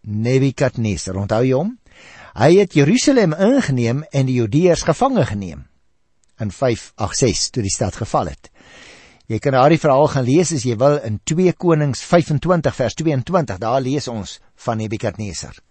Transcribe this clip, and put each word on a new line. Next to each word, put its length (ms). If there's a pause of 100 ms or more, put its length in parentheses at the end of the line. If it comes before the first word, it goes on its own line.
Nebukadnesar, 1160
onthou 280
jy 80
hom? 260 (560)
Hy 260
het 140
Jerusalem 580
ingeneem 760
en 160
die 120
Judeërs 440
gevange 440
geneem. 400 (720)
In 120
vyf 460
agt 200
ses, 340
toe 120
die 120
stad 220
geval 300
het. 240 (800)
Jy 80
kan 160
daardie 240
verhaal 320
gaan 160
lees 240
as 160
jy 120
wil 180 (100)
in 160
twee 320
Konings 480
vyfentwintig 720
vers 240
tweeëntwintig, 640
daar 200
lees 280
ons 280 (260)
van 160
Nebukadnesar. 760 (160)